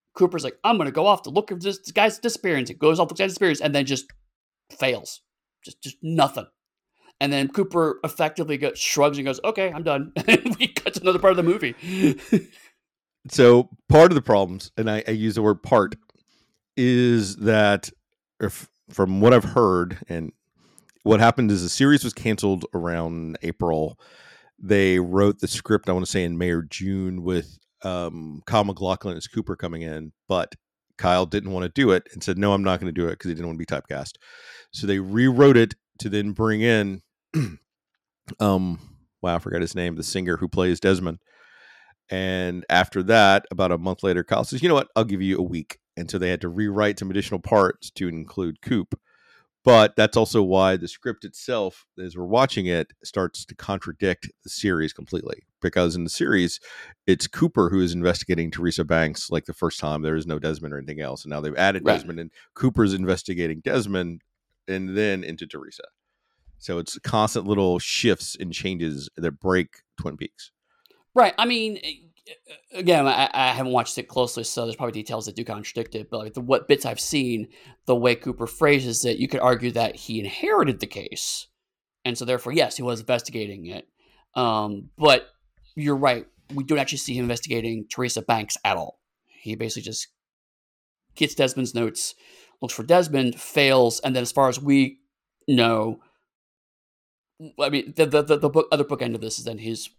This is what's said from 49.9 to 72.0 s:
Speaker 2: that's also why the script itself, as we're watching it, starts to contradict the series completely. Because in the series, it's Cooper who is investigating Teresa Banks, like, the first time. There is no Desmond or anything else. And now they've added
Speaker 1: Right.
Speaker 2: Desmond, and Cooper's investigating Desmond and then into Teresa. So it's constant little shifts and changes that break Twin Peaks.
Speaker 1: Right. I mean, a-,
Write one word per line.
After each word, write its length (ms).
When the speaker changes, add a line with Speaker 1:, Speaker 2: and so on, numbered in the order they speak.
Speaker 2:
that's 180
also 260
why 360
the 100
script 380
itself, 600
as 140
we're 80
watching 440
it, 260
starts 400
to 120
contradict 720
the 40
series 440
completely. 460
Because 360
in 80
the 40
series, 520
it's 220
Cooper 420
who 120
is 120
investigating 580
Teresa 340
Banks, 440
like, 140
the 100
first 240
time. 260
There 120
is 100
no 140
Desmond 340
or 40
anything 240
else. 240
And 60
now 100
they've 160
added 260
Speaker 1:
Right. 120
Speaker 2:
Desmond, 260
and 100
Cooper's 400
investigating 640
Desmond 640
and 260
then 300
into 200
Teresa. 380
So 180
it's 220
constant 480
little 320
shifts 600
and 140
changes 640
that 240
break 400
Twin 160
Peaks. 360
Speaker 1:
Right. 240
I 80
mean, 300
a-, 320